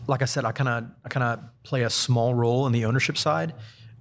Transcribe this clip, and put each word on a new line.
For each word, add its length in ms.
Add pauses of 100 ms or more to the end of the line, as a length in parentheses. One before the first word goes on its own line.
like 160
I 40
said, 180
I 80
kinda, 420 (100)
I 40
kinda 420 (140)
play 180
a 80
small 440
role 320
in 60
the 120
ownership 340
side. 360 (460)